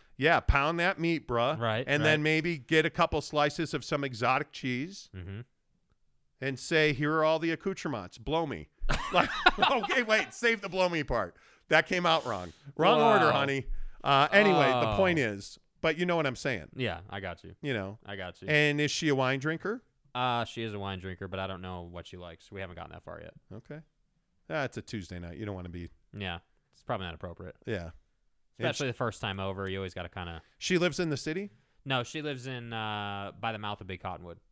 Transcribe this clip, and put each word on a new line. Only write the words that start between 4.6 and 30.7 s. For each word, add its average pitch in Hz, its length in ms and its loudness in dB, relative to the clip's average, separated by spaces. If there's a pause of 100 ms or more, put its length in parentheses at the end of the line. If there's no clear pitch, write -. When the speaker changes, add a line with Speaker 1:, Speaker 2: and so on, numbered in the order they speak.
Speaker 2:
Mm-hmm. 95 260 -12 (1000)
Speaker 1:
And 135 160 -4
say, 156 360 4
"Here 147 220 0
are 160 100 4
all 160 120 4
the 165 140 0
accoutrements. 147 680 -6
Blow 156 280 -2
me." 92 240 -6 (200)
<laughs> - 80 4 (160)
Like, - 160 6 (400)
okay, 262 340 2
wait, 220 300 0
save 226 280 0
the 196 80 -8
blow 185 180 2
me 170 160 0
part. 110 320 -2 (320)
That 160 180 6
came 180 200 0
out 160 200 4
wrong. 92 280 -4 (240)
Wrong 185 240 6
order, 220 240 6
Speaker 2:
Wow. 147 80 4
Speaker 1:
honey. 139 320 0 (400)
Uh, 139 260 6
anyway, 185 380 6
the 117 240 2
Speaker 2:
Oh. - 20 0
Speaker 1:
point 180 240 4
is, 104 400 -2 (220)
but 160 160 2
you 175 80 0
know 175 100 2
what 160 100 2
I'm 127 120 -2
saying. 107 300 -4 (100)
Speaker 2:
Yeah, 104 220 -2 (100)
I 101 100 -8
got 92 240 -8
you. 87 180 -16
Speaker 1:
You 143 120 -2
know. 98 320 -4
Speaker 2:
I 101 100 -10
got 92 260 -10
you. 95 60 -10
Speaker 1:
And 147 320 4
is 147 100 2
she 160 200 0
a 143 60 4
wine 131 240 2
drinker? 165 440 -6 (320)
Speaker 2:
Uh, 123 300 0
she - 180 -8
is 110 100 -6
a 104 60 -6
wine 98 200 -4
drinker, 95 280 -8
but 95 140 -6
I 95 60 -4
don't 95 140 -8
know 92 200 -8 (100)
what 87 160 -12
she - 80 -18
likes. 87 380 -16
We 98 80 -8
haven't 87 160 -10
gotten 78 160 -14
that 85 100 -16
far 85 180 -14
yet. 80 120 -16 (220)
Speaker 1:
Okay. 147 240 -16 (680)
Ah, 156 140 -4
it's 123 140 -8
a 113 40 -10
Tuesday 92 380 -10
night. 85 180 -12
You 98 80 -8
don't 101 100 -6
wanna 90 140 -10
be 85 200 -10 (280)
Speaker 2:
Yeah. 92 220 -6 (340)
It's - 100 -20
probably 98 220 -6
not 82 100 -8
appropriate. 87 400 -14 (100)
Speaker 1:
Yeah. 87 240 -4 (680)
And 113 100 -4
Speaker 2:
Especially 139 200 -2
Speaker 1:
sh- 123 40 -2
Speaker 2:
the 113 60 -6
first 117 220 -2
time 98 220 -4
over. 95 260 -4
You 95 120 -4
always 95 140 -6
gotta 87 140 -8
kinda 85 340 -10 (160)
Speaker 1:
She - 200 2